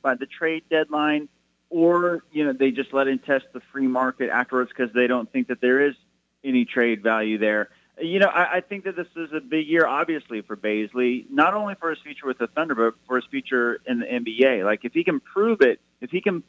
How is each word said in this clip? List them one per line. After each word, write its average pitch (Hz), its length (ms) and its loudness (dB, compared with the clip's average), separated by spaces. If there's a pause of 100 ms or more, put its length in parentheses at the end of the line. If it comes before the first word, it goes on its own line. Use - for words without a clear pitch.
by 131 140 0
the 127 100 -10
trade 160 460 -4
deadline, 151 580 0 (400)
or, 175 640 2
you 151 140 0
know, 139 80 0
they 135 180 2
just 131 220 -4
let 135 140 2
him 131 120 0
test 135 340 -2
the 127 80 -14 (100)
free 135 160 0
market 127 440 0
afterwards 123 420 0
'cause 123 180 -2
they 123 140 4
don't 120 260 -2
think 127 180 -2
that 127 120 -6
there 127 200 4
is 143 120 2 (500)
any 127 220 2
trade 117 380 0
value 110 340 0
there. 107 320 0 (300)
You 175 200 -2
know, 196 80 6
I, 175 300 2
I - 20 -2
think 190 240 -8
that 180 140 -8
this 175 180 -8
is 160 160 -10
a 156 80 -6
big 151 280 -4
year, 160 200 4
obviously, 143 540 -4
for 104 160 -10
Bazley, 110 720 -2
not 151 240 2
only 208 220 -6
for 165 160 -6
his 147 80 -8
future 143 280 -16
with 127 100 -4
the 117 100 -4
Thunder, 151 280 -4
but 113 200 2 (120)
for 127 80 -2
his 120 160 -2
future 127 560 -2
in 123 120 -2
the 113 120 -6
N 120 140 -4
B 113 200 2
A. 113 200 2
Like, 104 180 0
if 120 80 -6
he 170 140 0
can 160 160 0
prove 214 400 2
it, 123 180 6 (220)
if 123 100 -12
he 180 80 -2
can 180 300 -2